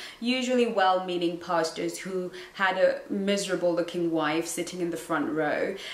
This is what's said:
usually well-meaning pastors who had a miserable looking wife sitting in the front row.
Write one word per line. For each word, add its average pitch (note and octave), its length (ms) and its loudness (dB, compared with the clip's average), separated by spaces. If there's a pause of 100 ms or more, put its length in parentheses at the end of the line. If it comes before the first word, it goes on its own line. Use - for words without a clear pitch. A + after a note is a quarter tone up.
(220)
usually B3 460 2
well-meaning F#3 720 2
pastors E3+ 580 -2
who F3+ 340 -6 (220)
had F#3 240 2
a F3+ 320 4
miserable F#3 640 0
looking E3+ 380 0
wife D#3+ 340 0
sitting F3 340 -6
in E3+ 120 -2
the D#3+ 60 -6
front D#3 320 -2
row. D3+ 460 0 (180)